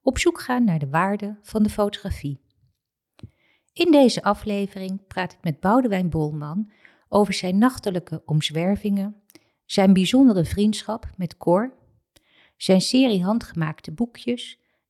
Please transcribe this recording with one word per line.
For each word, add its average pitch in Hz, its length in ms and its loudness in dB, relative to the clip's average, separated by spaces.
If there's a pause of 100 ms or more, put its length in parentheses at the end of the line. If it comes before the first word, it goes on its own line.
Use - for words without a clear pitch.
op 262 160 0
zoek 349 240 0
ga 247 160 -2
naar 190 220 2
de 139 100 -4
waarde 202 520 -2
van 214 220 -2
de 208 60 2
fotografie. 202 720 -6 (1300)
In 339 180 0
deze 269 320 4
aflevering 196 840 -6
praat 185 260 -8
ik - 80 -20
met 151 180 -4
Boudewijn 202 500 0
Bolman 151 640 -4 (380)
over 196 240 2
zijn 185 240 -2
nachtelijke 202 680 -2
omzwervingen, 196 960 -2 (440)
zijn 196 280 4
bijzondere 190 520 6
vriendschap - 600 -2 (120)
met 180 200 -8
Cor, 208 360 0 (840)
zijn 190 240 4
serie 247 420 2
handgemaakte 170 680 -4
boekjes 240 680 -8 (300)